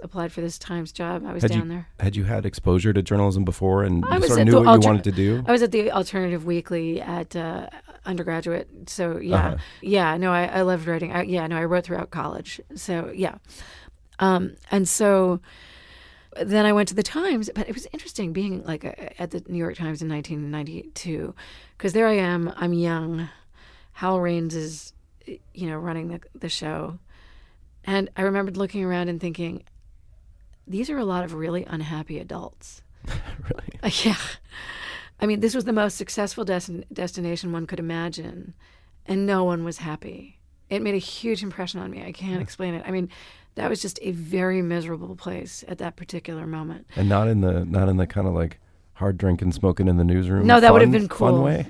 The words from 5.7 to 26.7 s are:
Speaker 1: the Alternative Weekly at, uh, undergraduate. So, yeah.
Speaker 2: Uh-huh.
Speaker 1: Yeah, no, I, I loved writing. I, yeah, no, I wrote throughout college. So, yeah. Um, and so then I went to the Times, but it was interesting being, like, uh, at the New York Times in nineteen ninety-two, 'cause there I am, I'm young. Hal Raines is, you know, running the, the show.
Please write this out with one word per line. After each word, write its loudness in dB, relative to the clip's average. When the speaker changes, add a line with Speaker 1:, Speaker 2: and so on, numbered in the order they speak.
Speaker 1:
the 2
Alternative -2
Weekly -2
at, -8
uh, -6
undergraduate. -4
So, -4
yeah. 2
Speaker 2:
Uh-huh. -4
Speaker 1:
Yeah, 2
no, 0
I, 2
I 0
loved 0
writing. -4
I, 0
yeah, -2
no, -2
I 0
wrote 0
throughout -6
college. -8
So, -6
yeah. -4
Um, 2
and 4
so 4
then 4
I 6
went 4
to -8
the 2
Times, -2
but -2
it -8
was -10
interesting -8
being, -4
like, -6
uh, -8
at -8
the -8
New -6
York -4
Times -6
in -6
nineteen -6
ninety-two, -8
'cause -2
there 4
I 4
am, 0
I'm -2
young. -2
Hal -2
Raines -2
is, -10
you -8
know, -6
running -6
the, -10
the -12
show. -8